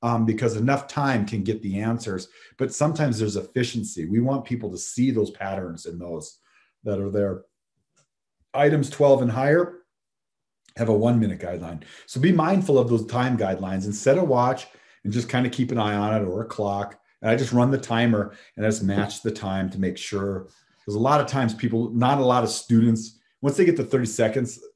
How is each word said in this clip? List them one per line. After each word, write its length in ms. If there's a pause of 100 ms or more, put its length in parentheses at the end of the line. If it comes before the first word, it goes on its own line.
um, 240
because 320
enough 300
time 380
can 180
get 180
the 180
answers, 480 (300)
but 160
sometimes 440
there's 200
efficiency. 680
We 140
want 240
people 260
to 80
see 340
those 200
patterns 540
in 120
those 420 (440)
that 160
are 100
there. 360 (1080)
Items 340
twelve 320
and 80
higher 540 (920)
have 140
a 40
one 260
minute 200
guideline. 440 (240)
So 120
be 120
mindful 480
of 100
those 160
time 320
guidelines 480
and 80
set 240
a 60
watch 440 (360)
and 100
just 160
kinda 220
keep 200
an 60
eye 180
on 240
it 60
or 160
a 60
clock. 520 (220)
And 80
I 60
just 180
run 160
the 80
timer 560 (240)
and 80
I 40
just 120
match 400
the 80
time 400
to 100
make 180
sure 500 (420)
there's 60
a 40
lot 220
of 60
times 260
people, 380
not 260
a 80
lot 180
of 60
students, 680 (240)
once 140
they 60
get 120
to 80
thirty 240
seconds 520 (160)